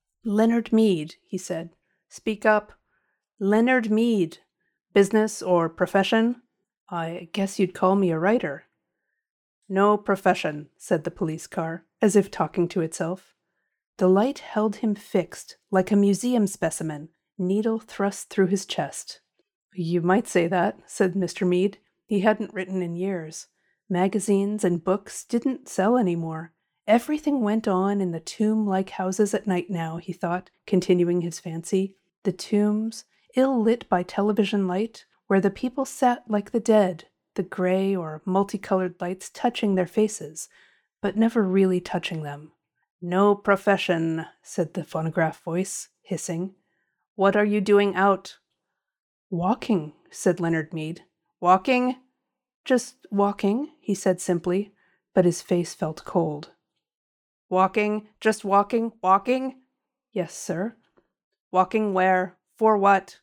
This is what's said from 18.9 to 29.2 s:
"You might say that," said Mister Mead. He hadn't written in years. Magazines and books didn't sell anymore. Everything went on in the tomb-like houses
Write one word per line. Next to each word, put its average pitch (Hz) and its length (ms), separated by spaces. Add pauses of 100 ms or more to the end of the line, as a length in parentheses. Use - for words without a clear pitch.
"You 170 300
might 190 260
say 170 180
that," 170 400
said 190 300
Mister 185 280
Mead. 185 340 (280)
He 202 140
hadn't 214 340
written 190 260
in 170 140
years. 175 540 (400)
Magazines 196 760
and 175 180
books - 420
didn't 233 440
sell 214 300
anymore. 165 540 (340)
Everything 285 540
went 220 280
on 196 320
in 180 120
the 165 80
tomb-like 208 720
houses 190 420